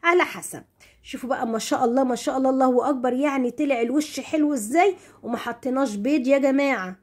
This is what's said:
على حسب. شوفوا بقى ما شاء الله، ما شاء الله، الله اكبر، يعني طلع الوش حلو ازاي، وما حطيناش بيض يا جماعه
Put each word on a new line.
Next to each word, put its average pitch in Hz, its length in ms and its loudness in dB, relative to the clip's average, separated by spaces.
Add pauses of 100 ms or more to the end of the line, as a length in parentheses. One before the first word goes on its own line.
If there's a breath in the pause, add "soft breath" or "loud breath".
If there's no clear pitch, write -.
على 339 200 4
حسب. - 400 -8 (400 soft breath)
شوفوا 247 260 -10
بقى - 180 -2
ما 226 120 -2
شاء 269 260 0
الله، 247 180 2
ما 247 120 0
شاء 262 220 -4
الله، 262 120 2
الله 254 400 4
اكبر، 247 240 0
يعني 269 380 0
طلع 277 300 0
الوش 269 380 -2
حلو 294 340 0
ازاي، 294 420 2 (280 loud breath)
وما 233 140 -6
حطيناش 247 580 -4
بيض 247 320 0
يا 277 100 4
جماعه 269 640 0